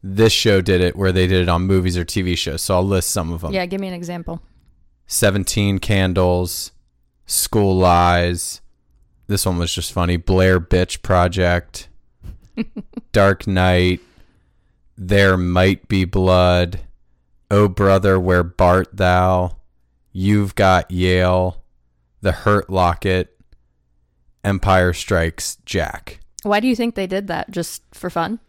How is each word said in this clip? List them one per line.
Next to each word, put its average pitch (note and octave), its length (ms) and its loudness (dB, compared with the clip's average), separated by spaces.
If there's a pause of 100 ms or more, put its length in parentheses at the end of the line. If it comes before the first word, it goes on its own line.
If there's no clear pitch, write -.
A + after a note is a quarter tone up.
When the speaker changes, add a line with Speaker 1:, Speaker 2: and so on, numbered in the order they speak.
Speaker 1:
This G#2 300 2
show G2 300 2
did F2+ 180 2
it F2 160 0
where F#2+ 160 0
they F#2 140 2
did F#2 160 2
it F2 60 0
on F2 180 0
movies F#2 320 0
or F2 60 -2
T F#2+ 180 -4
V F2+ 140 -2
shows. - 260 -6
So G2 140 -2
I'll F2+ 100 2
list F#2+ 240 0
some E2+ 220 -4
of F2 120 -10
'em. - 80 -6
Speaker 2:
Yeah, F#3 140 -4
give F#3+ 140 -8
me G3 80 -8
an F#3 60 -10
example. E3+ 460 -12 (680)
Speaker 1:
Seventeen G2+ 720 -2
Candles, F2+ 920 -2 (560)
School G2 500 0
Lies. F2 840 2 (680)
This G2+ 180 -4
one F2+ 140 -2
was E2+ 160 -4
just - 180 -8
funny. F2 240 -2
Blair F#2 440 2
Bitch F2+ 420 -2
Project, F2+ 840 -2 (680)
Speaker 2:
<laughs> - 560 -12
Speaker 1:
Dark G2 340 2
Knight, F2+ 540 2 (960)
There F#2+ 400 2
Might F2+ 520 0
Be F#2+ 180 0
Blood, F2+ 720 2 (680)
Oh G2+ 180 4
Brother, F#2+ 520 2
Where F2+ 240 2
Bart F2+ 520 2
Thou, F2+ 600 0 (560)
You've G2+ 420 0
Got F#2 360 2
Yale, F2+ 720 0 (600)
The F#2+ 100 0
Hurt G#2 380 0
Locket, F#2 680 -2 (1080)
Empire F#2 480 2
Strikes - 720 -4
Jack. - 540 -8 (240)
Speaker 2:
Why G#3 160 0
do B3+ 80 0
you A#3+ 80 0
think A#3 180 -4
they F#3+ 140 -6
did G3 180 -6
that? E3+ 240 -8
Just - 320 -8 (100)
for - 180 -12
fun? F3+ 280 -6 (100)